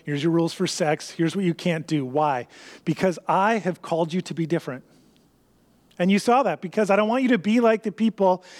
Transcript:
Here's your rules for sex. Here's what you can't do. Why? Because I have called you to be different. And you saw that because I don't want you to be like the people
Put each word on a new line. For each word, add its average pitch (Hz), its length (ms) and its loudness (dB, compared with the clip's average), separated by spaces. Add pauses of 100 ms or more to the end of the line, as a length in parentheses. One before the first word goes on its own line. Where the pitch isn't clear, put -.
Here's 143 180 -4
your 165 100 0
rules 165 220 0
for 180 120 -2
sex. 156 440 -2
Here's 165 260 -2
what 196 80 -2
you 170 100 0
can't 165 320 -4
do. 147 200 -2
Why? 135 400 0 (380)
Because 165 340 0 (100)
I 202 300 2
have 175 240 -4
called 165 300 -2
you 185 100 -2
to - 100 -14
be 160 140 -4
different. 147 380 -6 (1120)
And 180 120 2
you 202 80 6
saw 240 260 4
that 170 180 -2
because 190 260 -2
I 196 80 4
don't 214 120 2
want 254 160 0
you 254 40 2
to 233 100 4
be 214 220 2
like 220 220 4
the 208 100 -4
people 196 500 2 (180)